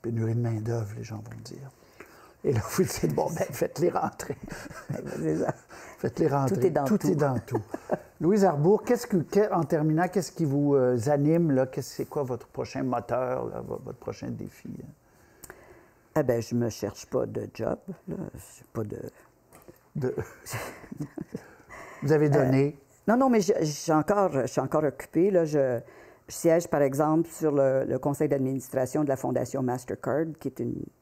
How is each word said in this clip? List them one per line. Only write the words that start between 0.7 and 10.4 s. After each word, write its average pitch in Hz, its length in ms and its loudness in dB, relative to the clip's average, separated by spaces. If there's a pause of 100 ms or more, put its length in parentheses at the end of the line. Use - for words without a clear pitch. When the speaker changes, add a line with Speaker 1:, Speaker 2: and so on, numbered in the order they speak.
Speaker 1:
les 117 60 -10
gens 110 140 -10
vont 113 260 -14
dire. 135 260 -16 (720)
Et 143 100 2
là, 110 60 2 (120)
vous 185 120 2
dites, - 320 -2
bon, - 140 0
ben, 165 220 -2
faites-les - 400 -2
rentrer. - 440 -6 (540)
Speaker 2:
<laughs> - 320 -8
C'est 156 160 -2
ça. 147 160 -2 (460)
Speaker 1:
Faites-les - 280 0
rentrer. 135 320 2
Speaker 2:
Tout 123 60 2
est 127 60 6
dans 143 140 2
Speaker 1:
Tout 202 120 2
Speaker 2:
tout. - 140 0
Speaker 1:
est 175 40 4
dans 139 240 2
tout. 113 220 -4 (280)
<laughs> - 320 -6
Louise 196 240 4
Arbour, 175 380 4
qu'est-ce - 240 0
que, 196 100 2
que, 202 360 2
en 170 100 2
terminant, 160 440 2
qu'est-ce - 240 -2
qui 165 140 -2